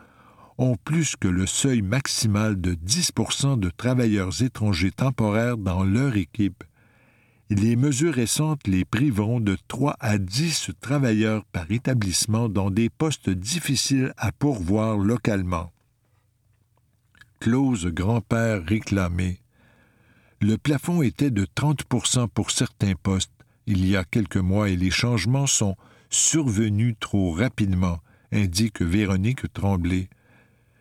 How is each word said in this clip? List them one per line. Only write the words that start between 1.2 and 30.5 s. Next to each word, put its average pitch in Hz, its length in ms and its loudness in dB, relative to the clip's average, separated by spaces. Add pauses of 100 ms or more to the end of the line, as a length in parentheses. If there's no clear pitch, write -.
le 92 160 2
seuil 123 380 0
maximal 107 760 0
de 90 140 -2
dix 95 400 -2
pour - 220 -2
cent 139 240 0
de 95 100 0
travailleurs 107 720 0
étrangers 98 500 0
temporaires 117 640 0
dans 95 260 0
leur 113 320 2
équipe. - 480 -4 (880)
Les 110 260 2
mesures 143 380 0
récentes 147 520 -2
les 92 180 2
priveront 120 540 0
de 101 180 0 (120)
trois 139 320 -2
à 107 160 0
dix 110 540 -2 (100)
travailleurs 110 640 0
par 87 260 -8
établissement 113 800 0
dans 98 220 0
des 113 180 2
postes 151 400 -4
difficiles 131 880 -2
à 104 160 -2
pourvoir 110 640 0
localement. 98 760 0 (1700)
Clause 120 480 0
grand-père 107 800 0
réclamée. 90 760 -2 (1000)
Le 110 160 2
plafond 151 460 0
était 139 280 2
de 98 240 0
trente 147 300 0
pour - 220 -2
cent 120 220 0
pour - 220 -2
certains 101 440 0
postes 95 380 -2 (340)
il 95 200 2
y 98 100 4
a 92 80 0
quelques 104 320 -2
mois 98 340 2
et 90 60 2
les 92 140 2
changements 120 560 0
sont 101 300 0 (320)
survenus 113 920 2
trop 92 340 0
rapidement, 92 640 0 (340)
indique 104 480 0
Véronique 98 720 0
Tremblay. 92 560 0 (720)